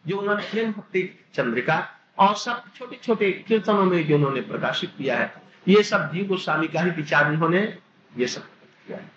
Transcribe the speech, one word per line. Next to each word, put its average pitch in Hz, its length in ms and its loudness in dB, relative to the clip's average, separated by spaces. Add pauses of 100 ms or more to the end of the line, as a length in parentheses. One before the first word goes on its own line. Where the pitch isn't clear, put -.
जो 196 120 -4
उन्होंने 202 240 -2
प्रेम 220 300 -4
भक्ति 185 640 -6
चंद्रिका 135 560 0 (280)
और 202 160 6
सब 240 300 -6 (120)
छोटे 247 200 -14
छोटे 208 360 0
कीर्तनों 208 520 2
में 175 240 2
जो 151 60 6
उन्होंने 139 260 2
प्रकाशित 117 580 -6
किया 123 200 -2
है, 110 160 -4 (340)
ये 208 140 8
सब 156 300 -2
जी 185 120 -4
गोस्वामी 160 440 -2
का 160 120 -2
ही 175 100 2
विचार 147 380 0
उन्होंने 165 500 0 (380)
ये 123 100 0
सब - 200 -8
किया - 520 -16
है। - 180 -18